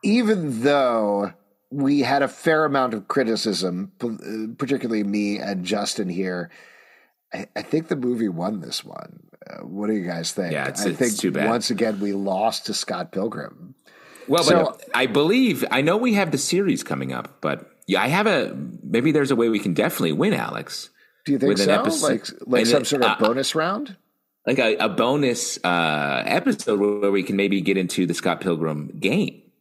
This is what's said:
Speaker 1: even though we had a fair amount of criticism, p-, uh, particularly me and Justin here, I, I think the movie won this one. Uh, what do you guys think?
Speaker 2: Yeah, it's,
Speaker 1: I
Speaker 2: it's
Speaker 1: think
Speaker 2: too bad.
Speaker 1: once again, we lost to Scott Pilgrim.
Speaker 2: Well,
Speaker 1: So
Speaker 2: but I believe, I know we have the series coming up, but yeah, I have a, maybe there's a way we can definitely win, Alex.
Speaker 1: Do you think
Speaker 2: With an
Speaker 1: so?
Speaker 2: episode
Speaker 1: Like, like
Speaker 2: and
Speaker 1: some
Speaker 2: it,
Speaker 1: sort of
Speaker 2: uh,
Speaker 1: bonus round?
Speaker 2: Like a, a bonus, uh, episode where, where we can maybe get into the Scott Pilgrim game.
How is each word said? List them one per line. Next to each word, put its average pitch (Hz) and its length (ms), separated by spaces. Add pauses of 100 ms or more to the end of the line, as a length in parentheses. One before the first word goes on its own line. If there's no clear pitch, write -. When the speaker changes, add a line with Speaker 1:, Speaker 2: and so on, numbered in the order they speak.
Speaker 1:
even 202 600
though 117 720 (380)
we 143 280
had 135 220
a 135 80
fair 156 340
amount 135 300
of 104 160
criticism, 98 880
p-, 123 80
uh, 110 500
particularly 120 460
me 104 360
and 95 260
Justin 101 420
here, 90 420 (840)
I, - 140 (100)
I 104 60
think 165 260
the 151 80
movie 120 320
won 90 320
this - 240
one. - 380 (260)
Uh, - 160
what 101 220
do 110 60
you 98 120
guys 85 260
think? 87 220
Speaker 2:
Yeah, 69 140
it's, - 180
Speaker 1:
I 90 40
Speaker 2:
it's 82 100
Speaker 1:
think 113 180
Speaker 2:
too 90 140
bad. 73 180
Speaker 1:
once 117 200
again, 110 300
we 101 140
lost 98 540
to 107 60
Scott 87 380
Pilgrim. - 640 (520)
Speaker 2:
Well, 160 160
Speaker 1:
So 165 200 (140)
Speaker 2:
but - 60 (120)
I 127 120
believe, 185 640
I 131 100
know 165 160
we 240 160
have 196 180
the 143 60
series 180 460
coming 67 300
up, - 280
but - 280 (180)
yeah, 92 140
I 117 60
have 190 200
a, 175 280 (280)
maybe 127 280
there's 143 200
a 131 40
way 117 140
we 107 100
can 92 140
definitely 90 400
win, 175 200
Alex. - 560 (360)
Speaker 1:
Do 143 80
you 127 60
think 131 100
Speaker 2:
With 98 120
an 98 60
Speaker 1:
so? 101 140
Speaker 2:
episode - 260
Speaker 1:
Like, 120 200 (200)
like 123 140
Speaker 2:
and 113 80
Speaker 1:
some 120 140
Speaker 2:
it, - 20
Speaker 1:
sort 135 180
of 110 80
Speaker 2:
uh, 104 80
Speaker 1:
bonus 120 360
round? 196 400 (520)
Speaker 2:
Like 131 120
a, 113 180
a 107 120
bonus, 120 760
uh, 76 600
episode 127 540
where, 104 200
where 101 120
we 98 120
can 98 120
maybe 98 260
get 95 160
into 92 280
the 85 80
Scott 82 280
Pilgrim 78 580
game. 143 420 (200)